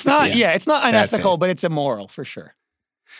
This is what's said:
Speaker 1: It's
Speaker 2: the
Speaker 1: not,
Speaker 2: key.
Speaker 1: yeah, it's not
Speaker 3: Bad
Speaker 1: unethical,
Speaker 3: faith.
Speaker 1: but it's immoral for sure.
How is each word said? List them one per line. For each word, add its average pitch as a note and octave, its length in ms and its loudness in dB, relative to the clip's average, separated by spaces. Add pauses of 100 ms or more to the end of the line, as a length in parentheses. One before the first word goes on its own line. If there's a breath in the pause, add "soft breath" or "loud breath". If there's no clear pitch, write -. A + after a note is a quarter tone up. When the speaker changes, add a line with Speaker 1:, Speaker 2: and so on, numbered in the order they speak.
Speaker 1:
It's - 20 -12
Speaker 2:
the C4+ 80 0
Speaker 1:
not, C#4+ 200 2
Speaker 2:
key. A#3+ 80 0
Speaker 1:
yeah, G3+ 120 2
it's G3 160 -2
not D4+ 160 2
Speaker 3:
Bad B3+ 60 2
Speaker 1:
unethical, G#3 420 2
Speaker 3:
faith. E3+ 80 -2
Speaker 1:
but F3+ 100 0
it's F3+ 140 -4
immoral C#3+ 460 -4
for - 140 -14
sure. - 300 -16 (680 loud breath)